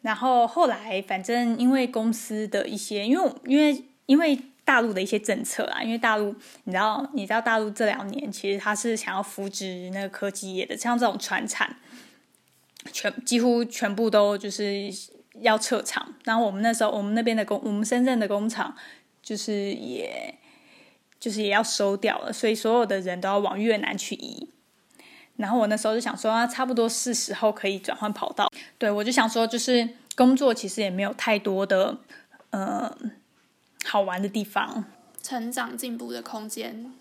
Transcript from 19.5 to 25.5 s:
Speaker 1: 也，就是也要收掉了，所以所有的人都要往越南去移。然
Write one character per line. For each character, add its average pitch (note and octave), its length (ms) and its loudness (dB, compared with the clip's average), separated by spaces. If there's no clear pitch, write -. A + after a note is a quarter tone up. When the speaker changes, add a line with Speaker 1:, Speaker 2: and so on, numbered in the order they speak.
Speaker 1:
也， D#2 600 -8
就 A#3 120 -6
是 G#3+ 120 -4
也 G3+ 80 0
要 G#3 120 4
收 G3+ 320 0
掉 G3+ 260 0
了， - 120 -6
所 A3+ 160 0
以 A3 60 4
所 A3 240 2
有 A#3 80 4
的 G3 160 0
人 F3+ 180 -4
都 F#3+ 80 -2
要 G3+ 100 2
往 G3 220 0
越 A3 160 4
南 G#3 220 -4
去 - 160 -6
移。 - 340 -12
然 G3+ 140 -4